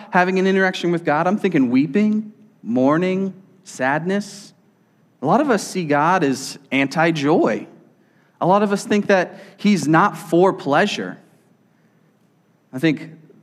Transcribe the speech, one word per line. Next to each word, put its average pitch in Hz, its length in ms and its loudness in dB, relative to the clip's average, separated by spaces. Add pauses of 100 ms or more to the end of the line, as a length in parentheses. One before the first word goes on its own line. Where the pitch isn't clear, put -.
(100)
having 185 300 2
an 190 60 2
interaction 190 440 0
with 170 140 -2
God, 160 240 0
I'm 208 100 0
thinking 151 320 0
weeping, 208 640 0 (300)
mourning, 165 720 0 (300)
sadness." 160 920 -6 (680)
A 127 40 -4
lot 196 140 4
of 302 80 0
us 220 140 0
see 185 220 -6
God 156 400 2
as - 340 -4 (140)
anti-joy. 147 960 0 (720)
A 147 60 0
lot 196 160 4
of 202 100 -2
us 202 120 -4
think 202 220 -2
that 185 320 0 (180)
he's 196 300 0
not 160 320 2
for 180 340 2
pleasure. 143 680 -2 (1500)
I 131 60 -12
think 156 340 -2 (300)